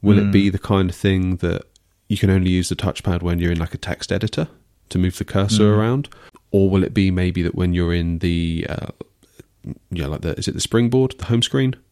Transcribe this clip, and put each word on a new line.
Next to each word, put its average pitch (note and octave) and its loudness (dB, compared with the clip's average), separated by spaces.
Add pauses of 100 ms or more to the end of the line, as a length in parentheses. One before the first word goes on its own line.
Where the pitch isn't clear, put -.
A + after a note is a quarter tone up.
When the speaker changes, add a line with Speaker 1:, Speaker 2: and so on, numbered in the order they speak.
Speaker 1:
Will G#2 6
it G#2 4
Speaker 2:
Mm. G2 0
Speaker 1:
be G2 4
the F#2+ -2
kind F#2+ 0
of E2+ -6
thing F#2 0
that E2+ -4 (460)
you G2+ -2
can G2 2
only F#2 4
use F2+ 0
the F2+ -2
touchpad - -4
when F2 -2
you're E2+ 0
in, E2+ 0
like, E2 -4
a - -8
text - -8
editor A2 -2 (420)
to - -4
move F2+ 0
the - -6
cursor G#2 2
Speaker 2:
Mm. G#2 4
Speaker 1:
around? B2 0 (420)
Or G2 4
will F#2+ 2
it - -4
be F#2+ 2
maybe F2+ 0
that E2+ -2
when F2+ 0
you're F2 0
in E2+ -2
the, E2+ -2
uh, - -8 (1040)
you E2+ -6
know, C#2 -4
like D2 -6
the, D#2+ -4
is - -4
it - -4
the - -6
Springboard, B2 0
the - -10
home A#2 2
screen? C3 -2 (160)